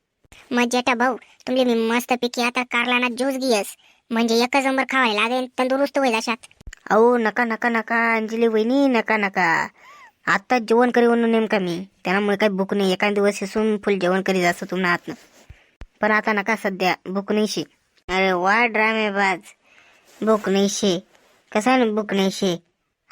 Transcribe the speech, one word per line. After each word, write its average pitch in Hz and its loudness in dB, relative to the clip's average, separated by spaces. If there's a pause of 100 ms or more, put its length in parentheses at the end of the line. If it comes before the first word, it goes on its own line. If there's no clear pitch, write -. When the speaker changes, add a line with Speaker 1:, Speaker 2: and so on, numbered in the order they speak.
(500)
Speaker 1:
मग 240 0
जेठा 247 0
भाऊ, 240 0 (300)
तुमले 254 0
मी 247 2
मस्तपैकी 240 -2
आता 247 -2
कारलाना 247 -2
ज्यूस 254 -4
गियस. 254 -2 (340)
म्हणजे 226 0
एकच 262 0
नंबर 269 0
खावायला 233 0
लागेल, 254 -2 (120)
तंदुरुस्त 269 0
होईल 262 2
अशात. 226 -2 (540)
Speaker 2:
अहो, 233 6
नका, 220 0
नका, 226 -4
नका, 233 0
अंजली 226 0
वहिनी, 226 2
नका, 220 2
नका. 185 0 (580)
आत्ता 202 0
जेवण 233 2
करी 240 4
म्हणून 233 2
नेमका 220 0
मी. 180 -4 (200)
त्यामुळे 202 0
काही 208 2
भूक 190 -2
नाही. 196 2
एखाद 202 0
दिवस 202 0
हे 202 -8
स्विमिंग 214 -2
पूल 202 0
जेवण 185 0
करी 190 0
जास्त 175 0
तुम्हाला 180 0
आतनं. 175 -4 (880)
पण 208 0
आता 214 0
नका 208 -2
सध्या, 185 -2 (120)
भूक 196 -4
नाही 214 0
शे. 185 -6 (460)
अरे 190 0
वा, 196 2
ड्रामेबाज. 214 0 (840)
भूक 214 0
नाही 196 2
शे. 196 -2 (540)
कसा 247 2
ना 254 4
भूक 208 -2
नाही 190 2
शे? 185 -2 (560)